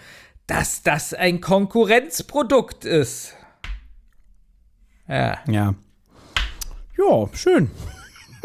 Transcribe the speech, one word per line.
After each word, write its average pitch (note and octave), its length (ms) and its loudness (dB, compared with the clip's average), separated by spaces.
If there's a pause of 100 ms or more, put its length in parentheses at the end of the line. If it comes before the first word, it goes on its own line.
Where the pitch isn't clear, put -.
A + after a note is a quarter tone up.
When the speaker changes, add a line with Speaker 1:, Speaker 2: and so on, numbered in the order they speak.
(460)
Speaker 1:
dass - 360 -4
das D3+ 320 -2
ein F3+ 260 0
Konkurrenzprodukt A3+ 1400 2
ist. - 500 -2 (1700)
Ja. C3 300 -2 (100)
Speaker 2:
Ja. G#2 260 2 (1200)
Ja, C3+ 340 4
schön. D4 380 2 (760)